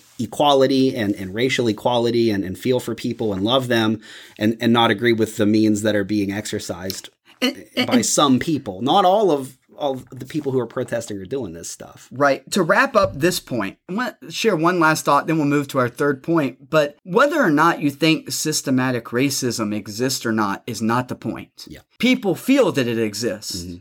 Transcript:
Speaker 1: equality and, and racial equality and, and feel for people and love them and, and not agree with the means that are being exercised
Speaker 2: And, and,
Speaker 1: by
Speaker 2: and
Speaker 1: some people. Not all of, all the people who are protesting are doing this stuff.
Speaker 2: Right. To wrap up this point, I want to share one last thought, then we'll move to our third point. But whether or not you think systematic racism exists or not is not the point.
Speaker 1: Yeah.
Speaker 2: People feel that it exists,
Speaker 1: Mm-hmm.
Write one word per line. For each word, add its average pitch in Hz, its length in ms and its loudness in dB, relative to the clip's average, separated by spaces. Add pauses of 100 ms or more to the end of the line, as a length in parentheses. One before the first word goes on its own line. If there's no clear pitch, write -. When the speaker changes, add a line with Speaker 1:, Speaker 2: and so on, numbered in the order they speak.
(180)
Speaker 1:
equality 131 800 2
and, 104 180 0
and 95 200 -10
racial 123 340 0
equality 117 640 2
and, 98 140 -2
and 92 140 -8
feel 127 220 0
for 117 140 -6
people 117 400 -4
and 95 100 -4
love 127 240 2
them 113 320 2 (380)
and, 110 220 0
and 117 120 2
not 117 180 4
agree 117 220 2
with 110 240 0
the 104 100 2
means 107 360 2
that 107 140 0
are 101 80 0
being 98 280 -2
exercised 98 800 -8 (300)
Speaker 2:
And, - 260 -4 (100)
and, 254 100 -2
Speaker 1:
by - 100 -2
Speaker 2:
and 226 100 2
Speaker 1:
some 139 320 2
people. 120 420 -4
Not 165 240 2
all 190 260 4
of, 135 280 -2 (180)
all 139 180 -4 (160)
the 131 160 -14
people 147 260 -6
who 131 80 0
are 117 60 -4
protesting 117 520 -6
are 95 60 -10
doing 104 300 -8
this 85 160 -14
stuff. - 420 -18
Speaker 2:
Right. 143 400 0
To 190 100 2
wrap 220 320 2
up 196 200 2
this 170 260 0
point, 101 380 -6 (100)
I 180 60 -8
want 247 260 -6
to - 100 -18
share 202 260 0
one 170 220 2
last 156 260 2
thought, 143 220 2
then 160 120 0
we'll 147 80 2
move 143 220 0
to 135 100 -2
our 123 100 2
third 139 340 -2
point. 143 480 -2
But 151 340 0
whether 285 380 2
or 196 80 4
not 160 300 4
you 143 100 0
think 156 400 0
systematic 131 760 -2
racism 120 680 -2
exists 110 520 -4
or 113 60 0
not 104 340 0
is 117 160 -8
not 120 260 0
the - 80 -8
point. - 520 -12
Speaker 1:
Yeah. - 120 -18 (180)
Speaker 2:
People 214 360 2
feel 247 380 2
that 123 140 0
it 117 120 -2
exists, 107 680 -4
Speaker 1:
Mm-hmm. 87 160 -12